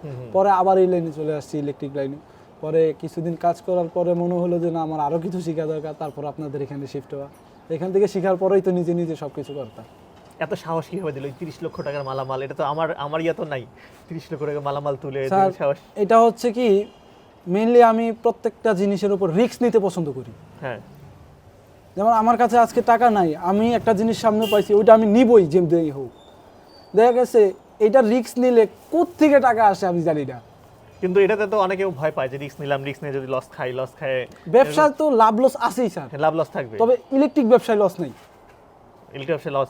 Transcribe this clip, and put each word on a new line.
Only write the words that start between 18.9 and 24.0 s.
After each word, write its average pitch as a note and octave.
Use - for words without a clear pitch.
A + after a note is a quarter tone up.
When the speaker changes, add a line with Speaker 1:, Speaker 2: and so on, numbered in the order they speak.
Speaker 2:
উপর F#3+
রিস্ক A3
নিতে A3+
পছন্দ F3+
করি। B2
Speaker 1:
হ্যাঁ। B2
Speaker 2:
যেমন G#3+
আমার A3+
কাছে A#3
আজকে A#3
টাকা A#3
নাই, F3+
আমি G3+
একটা A3+
জিনিস A3